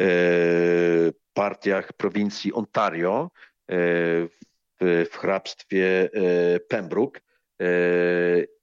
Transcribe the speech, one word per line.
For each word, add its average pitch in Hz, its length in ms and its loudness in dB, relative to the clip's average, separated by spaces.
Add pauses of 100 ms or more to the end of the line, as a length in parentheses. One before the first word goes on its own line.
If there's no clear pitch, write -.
e, 95 40 2 (1300)
partiach 98 600 -4
prowincji 104 600 -4
Ontario, 101 800 -2
e, - 440 -14 (1080)
w, 85 300 2
w - 60 -18
hrabstwie, 92 960 -2
e, 87 460 2
Pembroke, 104 600 -4 (400)
e, 90 40 -2 (960)